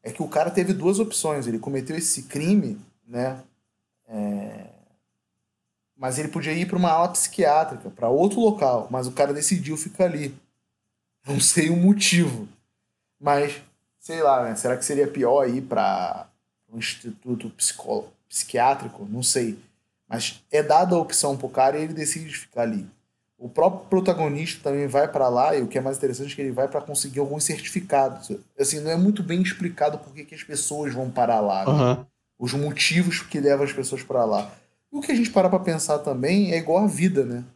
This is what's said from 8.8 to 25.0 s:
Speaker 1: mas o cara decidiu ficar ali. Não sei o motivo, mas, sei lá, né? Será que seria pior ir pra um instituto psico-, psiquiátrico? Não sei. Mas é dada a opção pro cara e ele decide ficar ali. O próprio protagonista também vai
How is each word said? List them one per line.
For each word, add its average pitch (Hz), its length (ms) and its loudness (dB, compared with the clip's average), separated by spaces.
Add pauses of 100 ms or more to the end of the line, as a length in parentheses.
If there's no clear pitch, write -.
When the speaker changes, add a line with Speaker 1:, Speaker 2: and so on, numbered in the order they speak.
Speaker 1:
mas 127 160 -4
o 123 40 -6
cara 143 220 2
decidiu 147 420 -2
ficar 185 300 -2
ali. 151 300 -4 (920)
Não 139 120 0
sei 160 300 2
o 170 80 2
motivo, 175 720 4 (720)
mas, 143 420 0 (380)
sei 160 240 -6
lá, 135 200 4
né? 113 120 -4
Será 123 220 -2
que - 80 -6
seria 143 220 2
pior 135 420 2
ir 127 140 -4
pra 95 640 -2 (420)
um 113 80 -14
instituto 113 720 -8
psico-, - 540 -4 (240)
psiquiátrico? 123 800 -2
Não 117 140 -6
sei. 117 360 0 (480)
Mas - 440 -8
é 151 120 2
dada 170 320 4
a 170 40 4
opção 143 380 0
pro 131 120 -6
cara 135 300 2
e 156 40 -4
ele 160 100 -8
decide 156 420 -6
ficar - 280 -6
ali. 107 240 -4 (500)
O 123 120 -14
próprio 180 400 0
protagonista 160 720 0
também 143 240 -2
vai 139 240 2